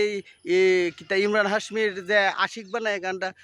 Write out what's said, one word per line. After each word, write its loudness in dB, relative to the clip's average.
এই, -2
এই 4
কিতা -8
ইমরান 2
হাশমির -2
যে 2
আশিক -2
বানায় -4
গানটা, -6